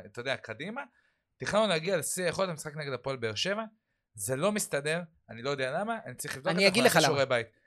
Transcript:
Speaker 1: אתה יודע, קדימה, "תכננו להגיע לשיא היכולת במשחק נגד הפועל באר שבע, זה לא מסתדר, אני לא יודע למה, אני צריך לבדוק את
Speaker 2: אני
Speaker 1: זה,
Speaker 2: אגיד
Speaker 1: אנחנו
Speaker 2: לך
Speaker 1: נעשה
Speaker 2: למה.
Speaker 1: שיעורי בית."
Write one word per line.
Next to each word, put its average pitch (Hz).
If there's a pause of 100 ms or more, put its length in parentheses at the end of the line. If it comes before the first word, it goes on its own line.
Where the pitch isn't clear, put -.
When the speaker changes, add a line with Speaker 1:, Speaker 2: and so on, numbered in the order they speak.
Speaker 1:
אתה 104
יודע, 123
קדימה, 175 (540)
"תכננו 202
להגיע 175
לשיא 170
היכולת 185
במשחק 151
נגד 143
הפועל 135
באר 113
שבע, 202 (500)
זה 110
לא 190
מסתדר, 156 (300)
אני 113
לא 139
יודע 135
למה, 226
אני 123
צריך 139
לבדוק 143
את 170
Speaker 2:
אני 190
Speaker 1:
זה, 196
Speaker 2:
אגיד 208
Speaker 1:
אנחנו 240
Speaker 2:
לך 175
Speaker 1:
נעשה 151
Speaker 2:
למה. 143
Speaker 1:
שיעורי 135
בית." 120 (200)